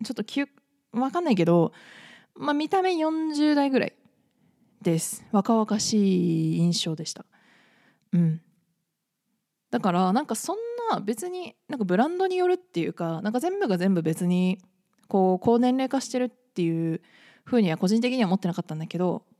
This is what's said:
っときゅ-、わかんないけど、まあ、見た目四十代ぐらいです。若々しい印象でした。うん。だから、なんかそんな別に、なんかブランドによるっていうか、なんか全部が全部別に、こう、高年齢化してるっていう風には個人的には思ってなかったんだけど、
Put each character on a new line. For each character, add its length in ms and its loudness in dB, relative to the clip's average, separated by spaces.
っ 20 -8
と 80 -6
き 200 -4
ゅ-、 40 -4
わ 180 -2
か 100 -4
ん 40 -2
な 80 4
い 20 4
け 100 2
ど、 280 4
ま 140 -4
あ、 40 2
見 140 -2
た 140 2
目 120 2
四 400 -2
十 220 2
代 120 2
ぐ 120 2
ら 60 0
い 80 -10
で 200 0
す。 320 -10
若 220 2
々 260 0
し 760 0
い 40 -2
印 260 2
象 100 -4
で 100 -10
し 100 -10
た。 120 -20
う 60 2
ん。 220 2
だ 100 -2
か 120 2
ら、 220 4
な 80 2
ん 40 -6
か 80 -4
そ 200 -6
ん 20 -8
な 100 -2
別 280 -6
に、 260 -10
な 80 -8
ん 20 -8
か 60 -2
ブ 140 0
ラ 100 4
ン 80 -6
ド 100 0
に 100 -2
よ 120 2
る 60 2
っ 40 -2
て 220 -8
い 80 -2
う 60 -6
か、 260 -6
な 100 -4
ん 40 -4
か 60 -2
全 180 -4
部 100 -2
が 80 0
全 160 2
部 80 2
別 260 -2
に、 320 0
こ 260 2
う、 100 -4
高 140 4
年 160 2
齢 160 -2
化 100 0
し 80 -8
て 100 -4
る 60 0
っ 60 -2
て 320 -8
い 320 -2
う 80 -8
風 160 2
に 100 4
は 60 0
個 100 0
人 140 4
的 160 0
に 60 2
は 60 2
思 80 2
っ 20 2
て 100 -2
な 60 -2
か 80 -8
っ 20 -4
た 100 -10
ん 40 -8
だ 80 -8
け 100 -8
ど、 300 -2